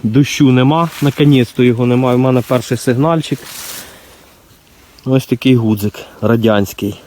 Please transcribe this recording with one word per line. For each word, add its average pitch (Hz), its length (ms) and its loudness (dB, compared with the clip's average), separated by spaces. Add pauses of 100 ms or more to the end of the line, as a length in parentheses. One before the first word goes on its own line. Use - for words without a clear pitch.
дощу 131 480 2
нема, 147 380 2 (120)
наконець-то 139 640 2
його 123 220 2
немає. 127 300 0
У 123 40 0
мене 127 280 2
перший 123 300 -2
сигнальчик. 147 640 -2 (1700)
Ось 131 200 0
такий 127 300 0
гудзик 107 380 0 (280)
радянський. 107 840 0